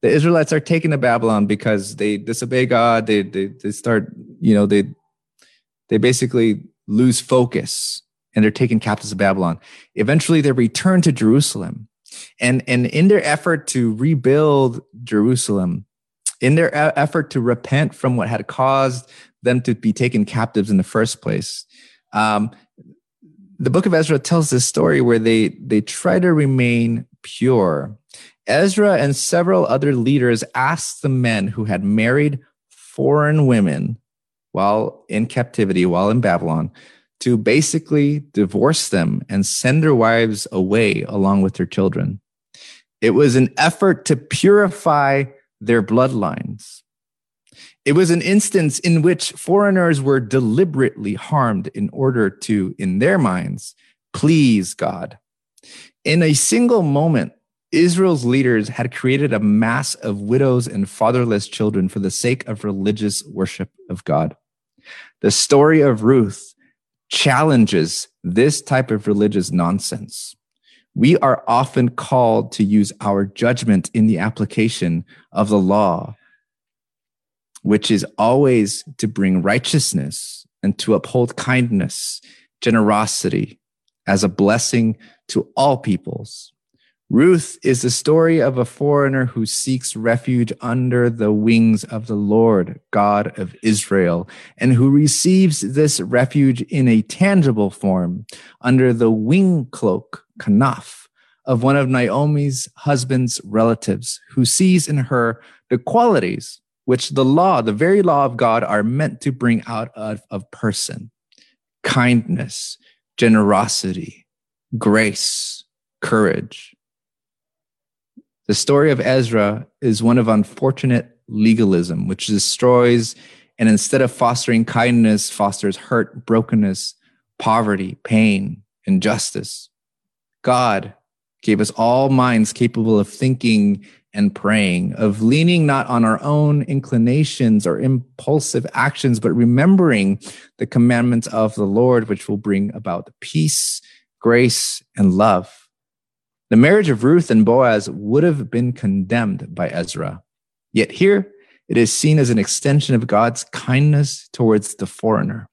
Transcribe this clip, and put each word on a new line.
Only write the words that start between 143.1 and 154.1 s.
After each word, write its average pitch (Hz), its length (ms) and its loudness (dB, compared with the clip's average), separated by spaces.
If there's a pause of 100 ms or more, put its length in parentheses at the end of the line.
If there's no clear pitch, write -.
peace, - 600 -4 (380)
grace, 120 640 0 (140)
and 95 160 2
love. 95 560 0 (800)
The 113 80 4
marriage 170 320 4
of 113 160 -2
Ruth 165 260 2
and 110 140 4
Boaz 117 440 2
would 104 340 -2
have 147 280 -2
been 120 220 -2
condemned 98 800 -4
by 87 140 -4
Ezra. 87 520 -8 (520)
Yet 110 180 0
here, 196 400 2 (380)
it 113 80 -2
is 117 160 2
seen 151 260 2
as 127 100 2
an 117 80 2
extension 139 560 0
of 117 140 0
God's 113 380 0
kindness 143 880 0